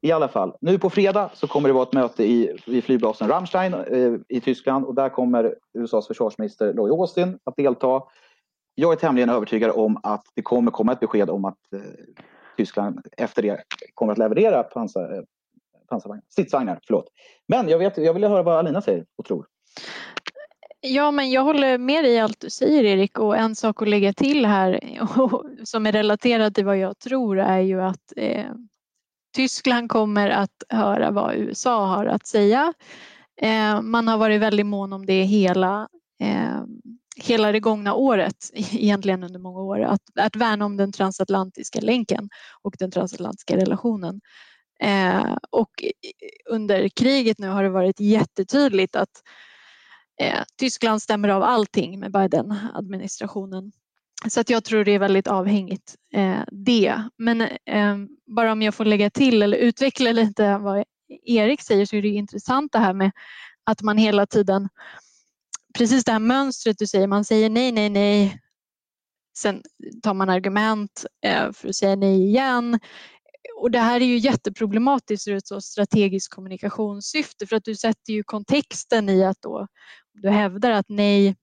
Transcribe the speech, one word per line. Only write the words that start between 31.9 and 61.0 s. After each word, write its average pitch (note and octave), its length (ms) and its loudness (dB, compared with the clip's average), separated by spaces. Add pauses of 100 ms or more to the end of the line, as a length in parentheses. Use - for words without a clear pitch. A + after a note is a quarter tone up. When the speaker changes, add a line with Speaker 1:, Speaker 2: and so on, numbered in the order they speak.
Speaker 2:
att - 200 -2
säga. A3+ 460 2 (680)
Eh, A3 400 0
man A3+ 260 0
har A3+ 100 2
varit G#3+ 220 4
väldigt G#3 260 2
mån G3 260 -4
om F#3+ 140 -10
det F#3+ 160 2
hela, F#3+ 640 2 (340)
eh, G3+ 400 -2 (540)
hela A3 360 0
det G#3+ 80 0
gångna G#3 340 0
året, A3 560 0
<laughs> - 40 -20
egentligen G3 680 0
under F3+ 160 -14
många F#3 200 -14
år, G3 200 -4
att, G3+ 220 0 (180)
att G#3+ 160 0
värna G#3+ 280 0
om G3+ 120 -6
den G3 160 -2
transatlantiska F#3+ 880 -4
länken G#3+ 480 -2 (340)
och G3 160 -8
den F#3 120 -6
transatlantiska - 640 -6
relationen. F#3+ 640 -2 (640)
Eh, F#3 540 0 (140)
och A3+ 200 0 (120)
i, - 100 -4 (580)
under G3+ 380 0
kriget A#3+ 500 0
nu G3 100 -8
har G3 140 0
det G3 80 2
varit F#3 300 0
jättetydligt G#3 960 2
att, - 260 -6 (960)
eh, - 200 -2 (180)
Tyskland A3+ 440 -2
stämmer G#3 260 0
av G3 140 2
allting G3+ 580 0
med G3 120 -10
Biden-administrationen. G3 1600 -4 (560)
Så A#3 120 -2
att A#3 100 -2
jag A3+ 140 0
tror G#3+ 200 0
det G#3 80 4
är G3+ 60 4
väldigt G3 280 2
avhängigt, G3 680 -2 (200)
eh, F#3+ 260 0 (120)
det. G#3 500 0 (160)
Men, A3+ 220 0
eh, G#3 560 -2 (400)
bara A3+ 160 2
om G#3+ 100 -2
jag G#3+ 120 0
får A3+ 100 -4
lägga G#3 260 2
till B3 320 4
eller G#3 160 4
utveckla B3 540 2
lite G#3 460 2
vad G3+ 260 -2 (400)